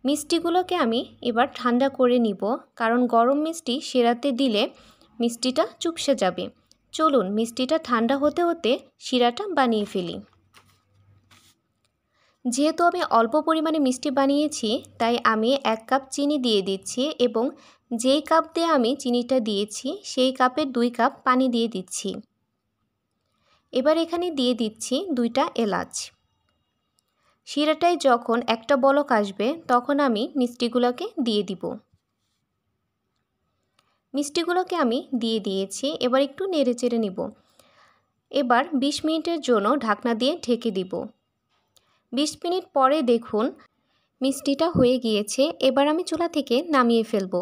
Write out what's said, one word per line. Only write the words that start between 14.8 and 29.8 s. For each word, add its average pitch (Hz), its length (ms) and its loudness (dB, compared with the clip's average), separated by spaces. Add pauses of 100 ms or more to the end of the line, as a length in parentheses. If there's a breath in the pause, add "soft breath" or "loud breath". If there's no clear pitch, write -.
তাই 233 180 0 (100)
আমি 220 240 2 (140)
এক 220 240 0
কাপ 269 240 2
চিনি 285 260 0
দিয়ে 226 240 2
দিচ্ছি 190 420 -4 (160)
এবং 233 260 2 (460 loud breath)
যেই 262 300 2
কাপ 320 300 2
দিয়ে 339 160 0
আমি 262 280 2
চিনিটা 247 440 -2
দিয়েছি, 208 480 -4 (160)
সেই 262 300 0
কাপের 262 380 0
দুই 240 180 0
কাপ 240 220 0 (140)
পানি 254 240 2
দিয়ে 233 180 0
দিচ্ছি। 190 420 -8 (1600)
এবার 277 240 4
এখানে 339 340 -2
দিয়ে 254 220 0
দিচ্ছি 226 420 -4 (180)
দুইটা 240 300 0 (120)
এলাচ। 196 380 -2 (1500)
শিরাটায় 311 540 2
যখন 240 360 2 (100)
একটা 233 300 0
বলক 277 340 2
আসবে, 208 360 0 (200)
তখন 247 320 2